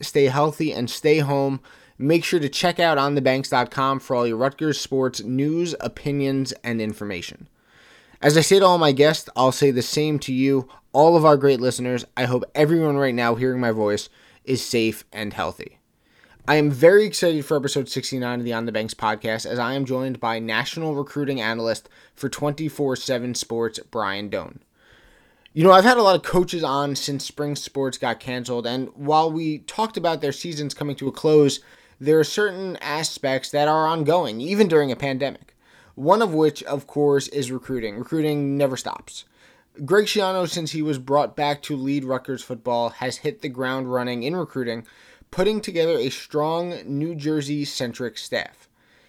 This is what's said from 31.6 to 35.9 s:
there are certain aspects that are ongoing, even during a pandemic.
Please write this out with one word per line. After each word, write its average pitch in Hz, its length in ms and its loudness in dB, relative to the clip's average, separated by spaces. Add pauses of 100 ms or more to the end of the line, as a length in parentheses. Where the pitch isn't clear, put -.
there 151 180 4
are 156 60 4
certain 190 540 -4
aspects 147 720 -4
that 147 180 2
are 156 180 2
ongoing, 156 540 0
even 196 260 2
during 151 240 4
a 117 60 -4
pandemic. 135 580 -6 (400)